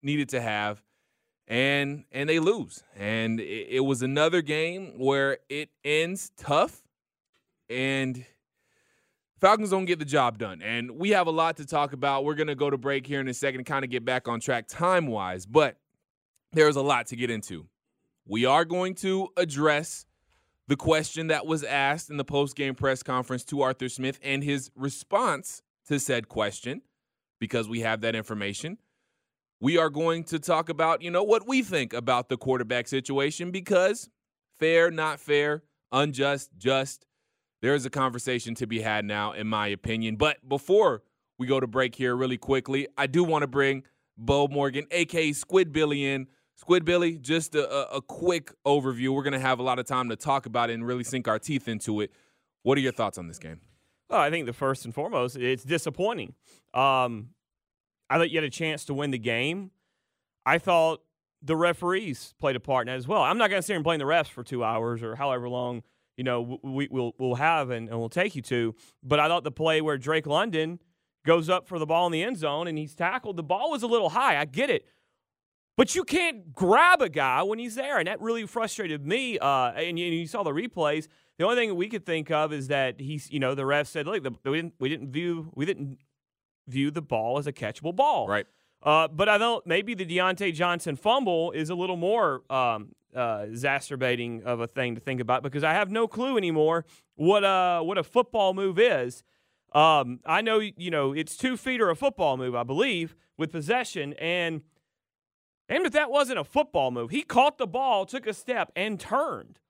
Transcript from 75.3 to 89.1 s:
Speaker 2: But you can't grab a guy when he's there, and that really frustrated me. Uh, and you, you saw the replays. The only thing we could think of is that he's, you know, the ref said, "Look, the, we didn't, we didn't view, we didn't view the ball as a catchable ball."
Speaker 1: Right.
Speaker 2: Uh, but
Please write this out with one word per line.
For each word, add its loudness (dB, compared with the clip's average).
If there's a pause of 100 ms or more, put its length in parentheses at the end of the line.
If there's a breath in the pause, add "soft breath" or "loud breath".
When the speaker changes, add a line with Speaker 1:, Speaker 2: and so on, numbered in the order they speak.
Speaker 2:
But 4
you -2
can't -2
grab 6
a 0
guy 2
when 0
he's -8
there, -2
and 0
that -6
really -2
frustrated -4
me. -2
Uh, 4
and -4
you, -2
you -2
saw -6
the -2
replays. -2 (280 soft breath)
The 0
only 4
thing 0
we -2
could -8
think -4
of 0
is -6
that 0
he's, -10
you -4
know, 0
the -4
ref 2
said, -6
"Look, -4
the, -4 (120)
we 0
didn't, -4
we -2
didn't -6
view, -4
we -4
didn't -6 (680)
view -2
the -6
ball -2
as -4
a -6
catchable -6
ball." 2
Speaker 1:
Right. 0 (380)
Speaker 2:
Uh, 4
but 0